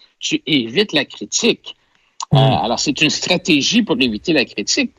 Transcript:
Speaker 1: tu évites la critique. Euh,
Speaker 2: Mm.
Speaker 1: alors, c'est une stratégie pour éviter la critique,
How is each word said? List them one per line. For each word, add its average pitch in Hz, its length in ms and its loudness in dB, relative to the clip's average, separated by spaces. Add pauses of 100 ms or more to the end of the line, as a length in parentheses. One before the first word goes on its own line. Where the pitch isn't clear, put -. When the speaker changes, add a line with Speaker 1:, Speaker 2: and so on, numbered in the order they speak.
(180)
Speaker 1:
tu - 280 -4
évites 139 480 0
la 139 100 0
critique. - 720 -4 (600)
Euh, - 20 4
Speaker 2:
Mm. - 20 6 (260)
Speaker 1:
alors, 113 140 -2
c'est - 220 -2
une 156 100 4
stratégie 170 720 0
pour 156 180 -2
éviter 127 340 0
la 131 100 2
critique, - 540 -4